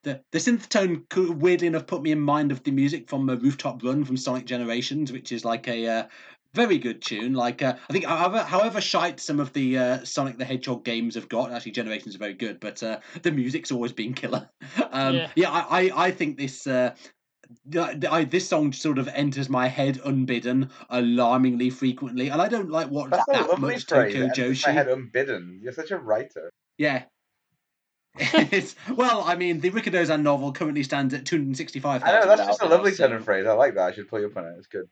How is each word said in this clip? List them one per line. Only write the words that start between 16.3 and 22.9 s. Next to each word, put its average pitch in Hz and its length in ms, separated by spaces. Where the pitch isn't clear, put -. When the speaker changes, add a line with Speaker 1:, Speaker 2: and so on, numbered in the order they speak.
Speaker 1:
this, 139 300
uh, 127 260
th-, 160 300
th-, 139 100
I, 160 140
this 180 240
song 151 240
sort 147 240
of 131 100
enters 139 400
my 127 220
head 135 340
unbidden, 131 680
alarmingly 123 800
frequently, 127 580
and 151 140
I 208 80
don't, 208 200
like, 156 220